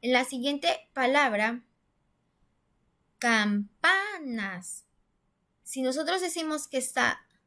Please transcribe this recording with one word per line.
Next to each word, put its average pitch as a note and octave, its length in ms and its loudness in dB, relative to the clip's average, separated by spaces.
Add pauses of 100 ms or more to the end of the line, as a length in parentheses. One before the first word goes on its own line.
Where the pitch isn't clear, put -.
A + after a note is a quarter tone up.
En B3 120 0
la B3+ 120 4
siguiente C#4+ 680 -2
palabra, B3 680 2 (1500)
campanas. A3+ 1700 0 (760)
Si - 180 -6
nosotros D4 400 0
decimos D#4+ 460 -4
que C#4 100 -4
está B3 420 -2 (280)